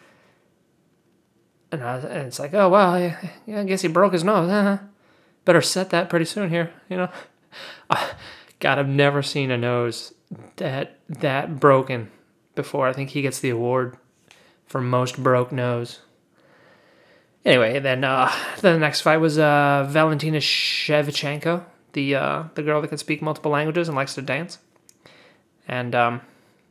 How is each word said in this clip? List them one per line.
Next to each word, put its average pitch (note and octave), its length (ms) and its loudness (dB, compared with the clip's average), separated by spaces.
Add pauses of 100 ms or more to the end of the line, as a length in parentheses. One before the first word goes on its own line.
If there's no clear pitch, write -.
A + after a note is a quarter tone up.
(1700)
And, C#3+ 100 -8
I, B2 140 -6
and C#3 300 -8
it's - 120 -12
like, C#3+ 160 -8
"Oh, G3+ 140 4
well, F3+ 300 6
yeah, F3 180 -2 (280)
yeah, G#3+ 140 -8
I G#3 40 -4
guess F#3+ 180 -2
he F3+ 60 0
broke F3+ 260 4
his E3 100 0
nose. F3+ 260 2
Uh-huh. G3+ 280 2 (680)
Better E3+ 160 6
set F#3+ 300 -2
that F3 180 0
pretty E3 160 2
soon G3 240 -4
here," E3 220 -2 (180)
you F#3 80 -6
know? F3+ 120 -2 (800)
<laughs> - 680 -6
God, C#3 200 2
I've C#3 100 -2
never C#3+ 320 4
seen C#3 300 -4
a B2 60 -2
nose A#2+ 560 -4 (420)
that, C3+ 420 -8 (100)
that C#3+ 520 -4
broken C3 520 4 (440)
before. C#3+ 320 -2
I C3 60 0
think C3+ 180 -8
he D3 100 -4
gets C3 180 -4
the C3+ 120 -2
award B2 460 -2 (680)
for C3+ 160 -6
most B2 400 -2
broke B2+ 300 2
nose. B2 480 -4 (1500)
Anyway, B2+ 340 4
then, C3 240 0
uh, C3 280 2 (300)
then F3+ 120 6
the E3 60 2
next D3+ 220 0
fight D#3 160 4
was, D#3 200 2
uh, C#3+ 500 4
Valentina D#3 520 2
Shevchenko, D3+ 1200 -2 (300)
the, C#3 220 0
uh, C#3+ 280 -2 (120)
the C#3+ 80 -6
girl D3+ 180 0
that D#3 80 -6
can D3+ 80 -6
speak D3+ 240 -6
multiple D3+ 300 -2
languages D#3 360 0
and D3+ 80 -4
likes C3 200 -4
to C3+ 80 -8
dance. D3 340 -6 (1120)
And, B2 260 -6
um, A#2+ 280 2 (500)